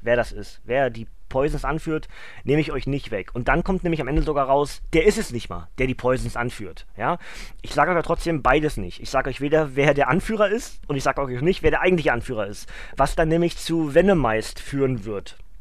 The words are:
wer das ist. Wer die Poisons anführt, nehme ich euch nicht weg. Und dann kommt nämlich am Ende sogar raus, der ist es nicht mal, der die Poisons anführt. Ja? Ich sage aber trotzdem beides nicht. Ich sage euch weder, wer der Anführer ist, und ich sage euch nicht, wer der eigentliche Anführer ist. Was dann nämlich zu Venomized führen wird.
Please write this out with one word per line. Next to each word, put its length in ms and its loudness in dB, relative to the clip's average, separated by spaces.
wer 140 2
das 160 2
ist. 320 -10
Wer 260 0
die 180 -8
Poisons 360 0
anführt, 440 -4
nehme 180 4
ich 100 -4
euch 160 -4
nicht 240 -4
weg. 220 -4
Und 140 -2
dann 160 4
kommt 200 0
nämlich 180 0
am 60 -4
Ende 140 2
sogar 260 0
raus, 340 2
der 120 4
ist 120 6
es 140 -4
nicht 180 -6
mal, 180 -8
der 100 2
die 80 -2
Poisons 400 0
anführt. 500 -6
Ja? 220 -2
Ich 120 -10
sage 180 4
aber 120 2
trotzdem 380 0
beides 360 4
nicht. 240 -8
Ich 80 -10
sage 200 0
euch 100 -6
weder, 360 2
wer 180 6
der 160 4
Anführer 400 2
ist, 380 -4
und 80 -2
ich 80 -2
sage 180 0
euch 200 -4
nicht, 220 2
wer 80 6
der 100 2
eigentliche 300 4
Anführer 360 -2
ist. 220 -12
Was 180 2
dann 140 2
nämlich 280 2
zu 360 -2
Venomized 680 4
führen 460 0
wird. 320 -8